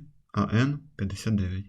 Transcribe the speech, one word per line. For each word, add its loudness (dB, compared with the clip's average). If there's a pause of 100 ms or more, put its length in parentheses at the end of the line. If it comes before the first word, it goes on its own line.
(320)
а 2
н 2 (160)
п'ятдесят -2
дев'ять. -2